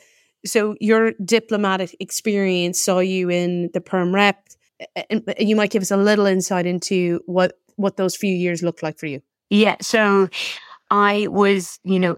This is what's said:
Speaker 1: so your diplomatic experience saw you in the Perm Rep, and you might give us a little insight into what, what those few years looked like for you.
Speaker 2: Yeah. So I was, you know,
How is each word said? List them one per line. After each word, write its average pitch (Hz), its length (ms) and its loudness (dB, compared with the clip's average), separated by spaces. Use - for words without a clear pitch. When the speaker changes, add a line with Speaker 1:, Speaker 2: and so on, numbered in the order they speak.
Speaker 1:
so 214 360 0
your 220 320 2
diplomatic 202 800 0
experience 185 800 -2
saw 185 180 0
you 185 300 0
in 175 440 0
the 180 60 -4
Perm 180 340 -2
Rep, 202 320 2
and 220 140 -2
you 214 180 2
might 208 160 0
give 202 120 -2
us 180 80 -4
a 196 60 2
little 208 280 2
insight 185 400 0
into 180 600 -2
what, 180 340 0
what 196 200 -2
those 185 220 -2
few 196 160 -2
years 175 280 -2
looked 170 220 -4
like 156 140 -6
for - 80 -12
you. 139 160 -10
Speaker 2:
Yeah. 208 320 4
So 202 460 2
I 202 360 2
was, 196 580 0
you 185 120 0
know, 175 200 0